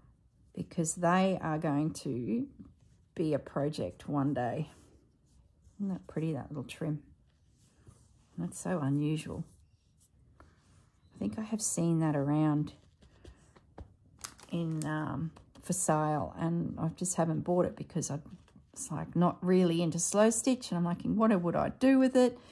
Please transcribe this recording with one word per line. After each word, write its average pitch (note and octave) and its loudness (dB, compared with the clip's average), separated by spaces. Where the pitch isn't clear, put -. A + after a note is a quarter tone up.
because E3+ -4
they F3+ 2
are D#3 -2
going D#3 0
to D3 -4
be D#3 0
a C3+ 2
project C#3 -4
one C#3+ 2
day. B2+ -2
Isn't G3 -4
that - -8
pretty, D#3+ -4
that C3 -6
little D3+ -8
trim? D3+ -6
That's F3 -6
so F#3 -4
unusual. D3 -2
I - -20
think G#3 -2
I A3 -4
have G#3+ -6
seen E3 0
that D#3 2
around D3 2
in, D#3+ -4
um, D#3 -4
for F3 -2
sale, D3+ 0
and E3 -2
I E3 0
just - -4
haven't D#3+ 0
bought F3 2
it - -6
because - -6
I'm, D3 -6
it's - -12
like, - -8
not F3 4
really F3+ 4
into E3 0
slow G#3 4
stitch, B3+ 0
and F3 0
I'm E3+ 2
like, E3+ -2
"What G#3 4
would E3+ 0
I D3 2
do C4+ 4
with C4 6
it?" B3 6